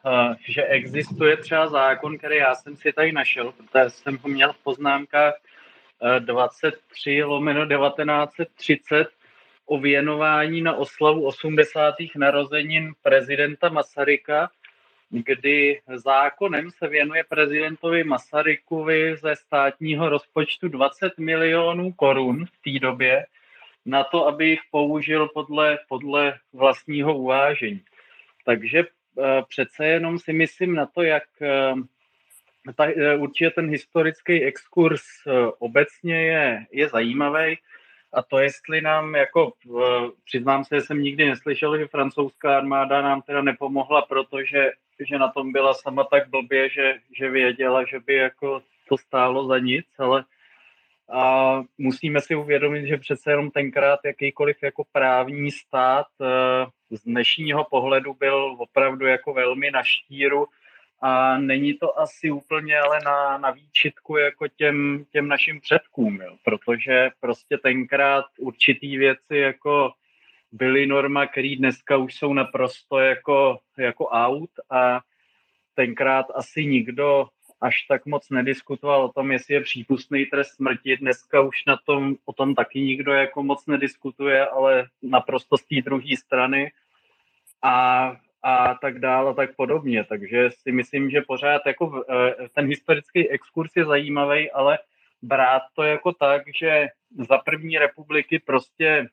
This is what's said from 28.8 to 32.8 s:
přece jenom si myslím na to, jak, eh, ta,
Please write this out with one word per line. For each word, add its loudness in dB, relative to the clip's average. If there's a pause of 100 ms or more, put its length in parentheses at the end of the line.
přece -4
jenom 0
si -6
myslím 0
na 0
to, -6
jak, 0 (180)
eh, 0 (1040)
ta, 4